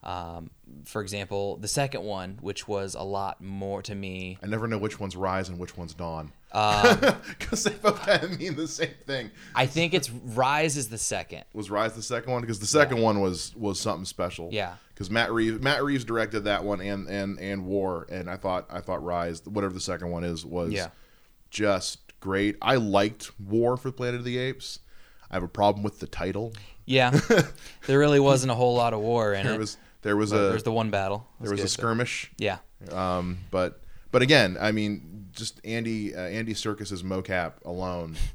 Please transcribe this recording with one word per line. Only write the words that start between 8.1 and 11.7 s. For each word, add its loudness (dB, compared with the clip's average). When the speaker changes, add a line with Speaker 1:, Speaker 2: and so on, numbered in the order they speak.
Speaker 2:
mean -4
the -4
same -4
thing. -6
Speaker 1:
I 4
think 0
it's 0
Rise 0
is -4
the -8
second. -6
Speaker 2:
Was -8
Rise 0